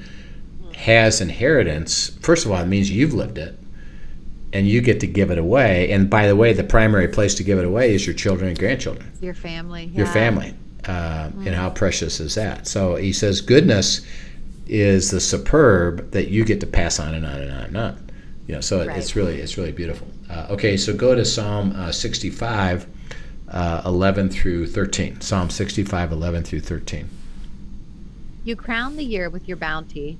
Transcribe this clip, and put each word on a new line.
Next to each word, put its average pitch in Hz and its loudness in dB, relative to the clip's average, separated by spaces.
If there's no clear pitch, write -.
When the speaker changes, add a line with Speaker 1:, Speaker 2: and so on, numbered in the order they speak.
Speaker 1:
has 113 6
inheritance." 87 0
First - 4
of 110 0
all, 90 2
it 87 0
means 98 4
you've 131 2
lived 87 -2
it. - -10
And 98 2
you 113 4
get 123 4
to 101 0
give 92 2
it 85 2
away. 92 4
And 98 4
by 107 4
the 101 6
way, 113 6
the 92 2
primary 107 4
place 101 2
to - -4
give 95 2
it 87 0
away 110 2
is 95 2
your 82 -2
children 95 0
and 85 -4
grandchildren. - -4
Speaker 2:
Your 180 -6
family, 170 -10
Speaker 1:
Your - 2
Speaker 2:
yeah. - -2
Speaker 1:
family. 110 2
Uh, 82 -4
and - -8
Speaker 2:
Mm. 90 0
Speaker 1:
how 90 -2
precious 85 0
is 78 -4
that? 107 -4
So 92 0
he 95 0
says, 98 2
"Goodness 120 4
is 98 4
the 92 0
superb 95 4
that 95 0
you 104 4
get 101 2
to 95 -4
pass 85 2
on 78 -4
and 80 -4
on 71 -6
and 69 -8
on 65 -8
and - -6
on." - -4
You 80 -6
know, 69 -6
so 92 0
it, 82 -2
Speaker 2:
Right. 85 -6
Speaker 1:
it's - -4
really, 85 0
it's 76 -6
really 85 -4
beautiful. 85 -6
Uh, 82 -8
okay, 101 2
so 101 0
go 123 4
to 120 4
Psalm, 104 0
uh, 87 -4
sixty-five, 101 -2
uh, 85 -2
eleven 95 2
through 85 2
thirteen. - -2
Psalm 90 0
sixty-five, 87 -2
eleven 82 -2
through 78 -4
thirteen. - -6
Speaker 2:
You 233 -4
crown 240 -6
the 302 -6
year 196 -4
with 180 -8
your 180 -8
bounty. 156 -6